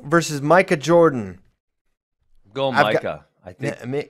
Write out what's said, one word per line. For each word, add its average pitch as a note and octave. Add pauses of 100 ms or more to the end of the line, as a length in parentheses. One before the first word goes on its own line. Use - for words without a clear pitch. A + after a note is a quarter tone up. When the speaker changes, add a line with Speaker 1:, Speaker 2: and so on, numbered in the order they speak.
Speaker 1:
versus D3
Micah F3
Jordan. C#3 (1120)
Speaker 2:
Go C3+
Speaker 1:
I've B2
got A#2+
Speaker 2:
Micah. D#2 (180)
I F#2
think. -
Speaker 1:
Mi-, C3
Mi-, -